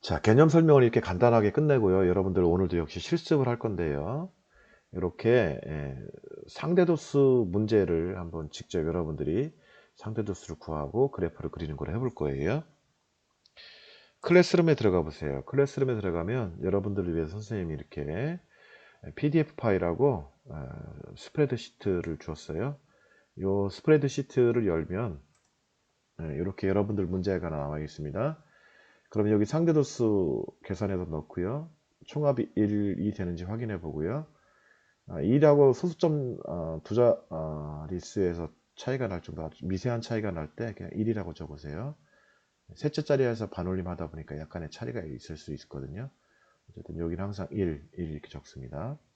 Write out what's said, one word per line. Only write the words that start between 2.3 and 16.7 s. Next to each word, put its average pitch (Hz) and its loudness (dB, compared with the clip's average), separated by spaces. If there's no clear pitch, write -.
오늘도 87 4
역시 80 -2
실습을 156 0
할 120 -2
건데요. 90 -4
이렇게, 90 2
예, 71 -6
상대 175 2
도수 139 4
문제를 95 2
한번 85 -8
직접 - -6
여러분들이 82 -2
상대 110 -6
도수를 90 -8
구하고 80 -2
그래프를 85 -6
그리는 76 -8
걸 - -6
해볼 120 -4
거예요. 76 -2
클래스룸에 170 6
들어가 90 4
보세요. 73 -6
클래스룸에 135 0
들어가면 92 -4
여러분들을 95 -2